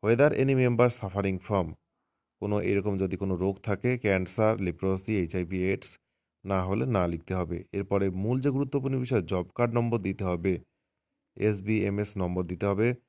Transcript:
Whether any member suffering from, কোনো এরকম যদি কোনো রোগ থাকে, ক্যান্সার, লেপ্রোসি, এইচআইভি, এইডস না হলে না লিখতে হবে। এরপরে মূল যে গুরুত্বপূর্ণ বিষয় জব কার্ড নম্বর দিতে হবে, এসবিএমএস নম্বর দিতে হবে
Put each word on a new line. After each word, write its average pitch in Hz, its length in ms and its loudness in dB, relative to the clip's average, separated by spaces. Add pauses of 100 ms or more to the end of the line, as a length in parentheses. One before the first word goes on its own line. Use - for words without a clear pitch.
Whether 120 320 6
any 135 180 2
member 123 340 4 (120)
suffering 98 380 -2 (100)
from, 90 260 0 (640)
কোনো 104 200 -2
এরকম 98 380 0
যদি 92 180 0
কোনো 95 200 -2
রোগ 98 260 -2
থাকে, 120 360 -2
ক্যান্সার, 104 640 2
লেপ্রোসি, 95 560 -2
এইচআইভি, 90 480 -2
এইডস - 340 -4 (460)
না 95 200 0
হলে 104 220 0
না 101 200 2
লিখতে 85 280 -4
হবে। 87 380 -4
এরপরে 98 380 0
মূল 107 300 -2
যে 139 100 0
গুরুত্বপূর্ণ 135 480 -2
বিষয় 120 240 0
জব 90 320 -2
কার্ড 120 200 0
নম্বর 117 240 2
দিতে 95 260 -2
হবে, 90 340 0 (800)
এসবিএমএস 101 800 0
নম্বর 90 260 0
দিতে 87 240 -4
হবে 107 280 2 (140)